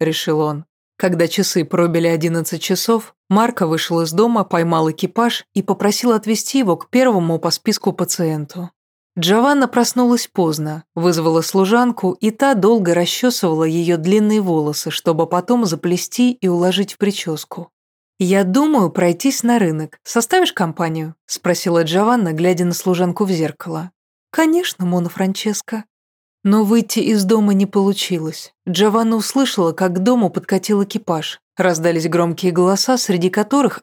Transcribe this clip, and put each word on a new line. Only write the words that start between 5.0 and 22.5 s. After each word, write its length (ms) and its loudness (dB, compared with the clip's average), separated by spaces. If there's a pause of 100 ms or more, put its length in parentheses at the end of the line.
и 80 0
попросил 480 0
отвезти 480 -2
его 180 2
к 140 -18
первому 480 2
по 120 -2
списку 420 -2
пациенту. 800 -6 (460)
Джованна 520 2
проснулась 580 0
поздно, 560 -4 (140)
вызвала 460 2
служанку, 800 0
и 120 0
та 220 2
долго 400 2
расчёсывала 680 0
её 320 0
длинные 440 2
волосы, 500 -2
чтобы 380 0
потом 380 0
заплести 680 0
и 160 -4
уложить 460 0
в 40 -20
причёску. 720 -6 (520)
"Я 220 2
думаю 460 2
пройтись 520 0
на 160 2
рынок. 440 -2
Составишь 500 0
компанию?" 600 -4 (100)
спросила 600 0
Джованна, 500 0
глядя 320 0